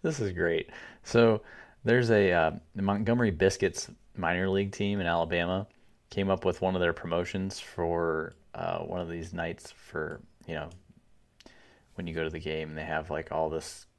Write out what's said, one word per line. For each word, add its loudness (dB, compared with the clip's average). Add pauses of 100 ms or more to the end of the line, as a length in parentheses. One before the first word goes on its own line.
This -2
is -2
great. 0 (320)
So 6 (420)
there's 4
a, 8
uh, 6 (240)
the -4
Montgomery 2
Biscuits 2 (260)
minor 0
league 0
team -2
in 0
Alabama 0 (440)
came -2
up 0
with 2
one 2
of 0
their 4
promotions -4
for, -2 (200)
uh, -4
one -6
of -6
these -10
nights -6
for, -8 (260)
you -8
know, -8 (1300)
when -8
you -6
go -2
to -4
the -8
game, -6
they -8
have, -4
like, -6
all -2
this -8 (120)